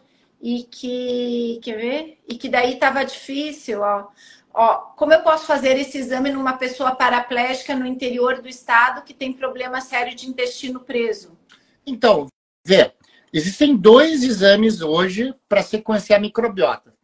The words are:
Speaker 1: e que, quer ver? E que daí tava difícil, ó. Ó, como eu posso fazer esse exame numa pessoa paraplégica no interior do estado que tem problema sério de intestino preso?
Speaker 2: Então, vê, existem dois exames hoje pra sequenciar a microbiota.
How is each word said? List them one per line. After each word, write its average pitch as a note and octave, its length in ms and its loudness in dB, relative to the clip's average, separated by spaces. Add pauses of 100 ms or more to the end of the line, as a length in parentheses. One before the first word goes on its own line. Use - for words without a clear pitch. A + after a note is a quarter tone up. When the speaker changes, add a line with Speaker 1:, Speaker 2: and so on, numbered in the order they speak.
(420)
Speaker 1:
e A#3+ 220 -6
que, B3 1000 -6
quer A3 140 -8
ver? C4+ 500 -8
E A#3+ 80 -10
que C4 120 -10
daí B3+ 280 0
tava C4+ 280 0
difícil, C4+ 760 -10
ó. G3+ 260 -2 (460)
Ó, A3+ 220 2 (200)
como D4+ 180 2
eu D#4+ 80 6
posso D#4+ 240 2
fazer C4 320 0
esse C#4+ 200 -6
exame C4 340 -4
numa C4 220 -4
pessoa B3+ 420 -4
paraplégica B3 800 -2
no B3+ 120 -4
interior B3+ 540 -2
do B3 60 -18
estado C4 560 0
que C#4 100 -20
tem C4 200 -8
problema B3+ 480 -8
sério B3 340 -6
de C4 140 -14
intestino B3+ 500 -6
preso? A#3 580 -6 (480)
Speaker 2:
Então, A3 420 2 (360)
vê, F3+ 300 4 (400)
existem G3 420 2
dois B3+ 480 8
exames G3+ 580 4
hoje F#3 520 -2 (160)
pra G3 140 2
sequenciar G#3+ 560 0
a - 20 -6
microbiota. F#3+ 720 -2 (100)